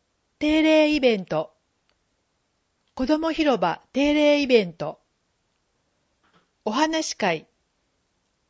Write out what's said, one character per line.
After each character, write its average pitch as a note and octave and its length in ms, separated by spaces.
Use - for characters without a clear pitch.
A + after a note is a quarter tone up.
定 D#4 220
例 D#4 320
イ D4+ 80
ベ A#3+ 160
ン F#3 80
ト。 D#3 280
子 B3+ 120
ど D4+ 120
も D#4+ 140
広 C#4+ 260
場 F3 220
定 C#4+ 220
例 D4 280
イ C#4 60
ベ A#3+ 160
ン F3 100
ト。 - 280
お G#3+ 80
話 D#4 440
会。 F3+ 300